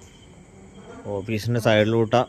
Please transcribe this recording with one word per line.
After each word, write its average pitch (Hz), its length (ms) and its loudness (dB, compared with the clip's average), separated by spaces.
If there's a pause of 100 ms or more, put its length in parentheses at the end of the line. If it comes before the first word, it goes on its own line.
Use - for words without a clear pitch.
(1200)
ഓഫീസിൻ്റെ 110 500 -4
സൈഡിലൂട്ട 110 460 2 (140)